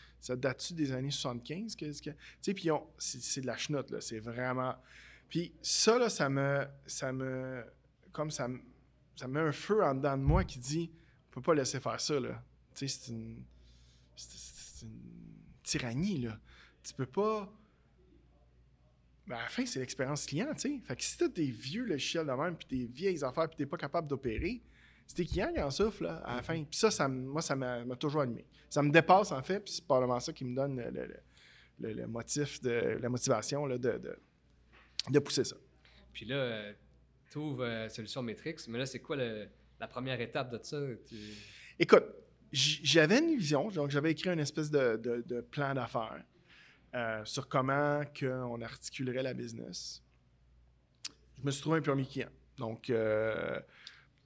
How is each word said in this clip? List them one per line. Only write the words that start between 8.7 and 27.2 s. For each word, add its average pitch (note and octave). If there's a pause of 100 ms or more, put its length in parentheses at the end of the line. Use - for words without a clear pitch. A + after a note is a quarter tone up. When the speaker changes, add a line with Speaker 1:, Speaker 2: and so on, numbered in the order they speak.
Speaker 1:
ça C3
met C#3
un D#3
feu G3+
en C#3
dedans C#3
de C3+
moi D#3+
qui -
dit, « D#3 (360)
On -
peut B2+
pas E3+
laisser C3+
faire A2+
ça, D3
là. » A#2 (320)
Tu C#3
sais, -
c'est B2
une, A2+ (720)
c'est, -
c'est -
une... A2 (600)
tyrannie, C#3
là. A2+ (420)
Tu -
peux C3+
pas... G#3 (1700)
Ben, -
à A#2
la B2
fin, B3+
c'est A#3+
l'expérience C3
client, A3+
tu -
sais. C#4
Fait B2+
que -
si -
t'as F4
des D#3
vieux C3
logiciels D#3+
de C#3+
même, D#3
puis -
des B2+
vieilles D3
affaires, D3
puis -
t'es D3
pas D3+
capable D#3
d'opérer, C#3+ (460)
c'est -
tes F3
clients G3+
qui D4+
en C#3+
souffrent, G3+
là, E3
à A#2+
la -
Speaker 2:
Mhm. B2+
Speaker 1:
fin. D#3+
Puis -
ça, A3
ça F3
m-, C3